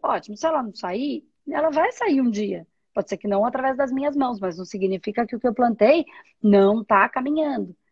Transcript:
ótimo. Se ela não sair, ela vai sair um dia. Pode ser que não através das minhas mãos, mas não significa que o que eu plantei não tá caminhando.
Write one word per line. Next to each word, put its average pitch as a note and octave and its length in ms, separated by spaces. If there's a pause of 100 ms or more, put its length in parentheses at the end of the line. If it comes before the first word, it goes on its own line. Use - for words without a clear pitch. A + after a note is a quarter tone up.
ótimo. G#3 340
Se D#4+ 100
ela D4+ 160
não G#3 120
sair, A#3 500 (260)
ela D#4 200
vai E4 220
sair D#4+ 280
um A#3+ 100
dia. G3 360 (280)
Pode G3 140
ser G3 80
que G#3 120
não G3+ 160
através B3+ 320
das C4 160
minhas C#4+ 240
mãos, B3 240
mas E3 180
não F#3 60
significa G3 600
que A#3+ 100
o A#3 40
que B3+ 80
eu A3 60
plantei A#3+ 500 (380)
não G3+ 420
tá G#3 240
caminhando. C4+ 680 (180)